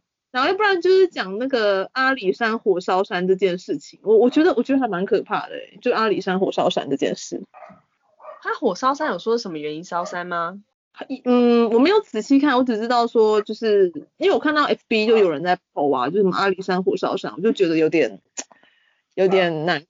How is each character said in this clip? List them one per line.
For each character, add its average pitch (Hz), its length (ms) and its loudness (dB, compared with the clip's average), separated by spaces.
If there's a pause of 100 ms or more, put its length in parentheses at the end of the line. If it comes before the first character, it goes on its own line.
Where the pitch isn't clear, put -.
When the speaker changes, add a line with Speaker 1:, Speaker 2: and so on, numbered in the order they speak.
(300)
Speaker 1:
然 254 120 -4
后 311 80 0
要 392 40 0
不 392 80 -2
然 392 180 0
就 359 100 2
是 381 180 6
讲 202 300 -6
那 254 80 -4
个 208 460 0
阿 262 200 0
里 208 200 -2
山 226 260 -2
火 185 220 0
烧 190 220 0
山 185 240 -2
这 190 80 4
件 185 240 0
事 - 200 -6
情。 - 240 -20
我， 214 140 4
我 240 140 6
觉 302 140 2
得， 349 100 2
我 240 80 -2
觉 269 120 -2
得 269 40 2
还 262 80 0
蛮 190 200 -4
可 196 160 0
怕 - 260 -6
的 - 60 -14
欸， 67 260 -14
就 247 120 0
阿 208 160 0
里 - 120 0
山 190 200 -2
火 - 120 0
烧 - 160 2
山 - 220 -2
这 - 60 -2
件 - 200 -2
事。 - 260 -12 (1000)
Speaker 2:
他 427 120 -6
火 226 200 -2
烧 262 200 -2
山 285 180 -4
有 175 60 -6
说 226 200 -2
什 208 120 -10
么 156 80 -8
原 151 180 -8
因 165 80 -12
烧 175 200 -6
山 175 220 -10
吗？ 175 360 -6 (600)
Speaker 1:
嗯， 240 460 4
我 226 80 2
没 277 100 4
有 415 120 4
仔 220 200 -6
细 277 180 2
看， 277 200 2
我 262 60 2
只 247 140 -2
知 226 100 -6
道 240 180 2
说， 214 340 2
就 214 140 -6
是 202 360 2 (280)
因 330 100 2
为 392 40 4
我 - 60 2
看 302 160 -2
到 294 100 2
F - 240 -2
B 214 180 0
就 226 100 4
有 196 140 4
人 151 120 -4
在 180 160 0 (140)
po 143 240 0
啊， 127 140 -2
就 175 60 -2
什 208 80 2
么 185 120 2
阿 196 120 0
里 190 120 -2
山 190 220 -2
火 190 140 0
烧 147 200 -4
山， 139 180 -10
我 - 60 -12
就 220 120 0
觉 180 160 0
得 160 100 0
有 156 100 2
点， 131 320 0 (920)
有 185 120 0
点 175 380 0
难 160 260 -2